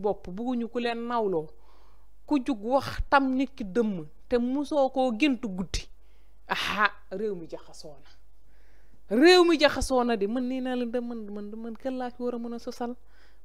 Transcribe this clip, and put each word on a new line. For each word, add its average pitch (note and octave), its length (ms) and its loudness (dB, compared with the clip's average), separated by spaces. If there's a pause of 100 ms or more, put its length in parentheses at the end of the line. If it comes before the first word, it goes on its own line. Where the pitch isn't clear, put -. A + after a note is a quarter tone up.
bopp, F#3+ 260 -2
bugguñu A#3 400 -2
ku B3 120 -6
leen A#3 260 -2
nawloo. G3+ 400 0 (840)
Ku D4 80 4
jug A3+ 240 -2
wax B3+ 240 2 (240)
tam C4+ 240 6
nit C4 160 0
ki - 80 -10 (160)
dëmm G3 320 2 (200)
te B3 120 2
musoo C4+ 480 2
koo C4 320 2
gént C4+ 240 4
guddi. F#3 400 -2 (640)
Aha, G3 400 2 (240)
réew G3+ 240 -4
mi E3+ 100 -10
jaxasoo D#3 540 -12
na. - 100 -14 (1080)
Réew F4+ 240 12
mi E4 160 6
jaxasoo C4+ 440 4
na A#3 120 2
de. G3+ 100 0
Man B3 220 -2
nee C4 160 -2
naa B3+ 100 -2
leen B3 160 -2
de, B3 100 -2
man, A#3+ 280 -6
man, G#3 180 -8 (160)
man A3+ 140 -8
kan C4 240 -6
laa B3 100 -6
fi A#3+ 120 -10
war A#3+ 120 -2
a A#3+ 40 -6
mën A#3 180 -6
a - 20 -10
sosal? A#3+ 380 -6 (480)